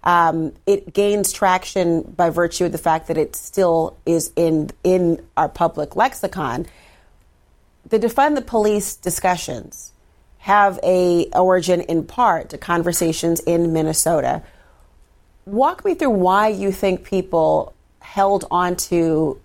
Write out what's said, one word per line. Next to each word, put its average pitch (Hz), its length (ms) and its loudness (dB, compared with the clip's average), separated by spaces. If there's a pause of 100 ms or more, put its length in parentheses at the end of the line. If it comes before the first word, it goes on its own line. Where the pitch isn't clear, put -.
um, 165 480 2 (140)
it 196 260 0
gains 202 400 0
traction 185 680 0
by 170 280 0
virtue 170 340 -2
of 165 80 -2
the 165 60 -8
fact 160 300 -2
that 160 100 -2
it - 180 -2
still 165 600 0 (100)
is 165 300 -2
in, 160 340 0 (140)
in 175 400 2 (120)
our 156 120 0
public 160 480 -4
lexicon. 175 720 -4 (1200)
The 220 100 0
defund 269 360 2
the 262 80 -2
police 214 540 0
discussions - 960 -6 (460)
have 202 440 2
a 180 520 2
origin 180 480 2
in 160 220 -2
part 202 460 0
to 147 80 -14
conversations 170 800 -2
in 170 320 0
Minnesota. 156 720 0 (1040)
Walk 262 380 -2
me 381 100 0
through 302 160 0
why 196 380 2
you 196 240 -2
think 190 320 -2
people 160 680 0 (260)
held 196 500 0
on 180 240 0
to 160 720 0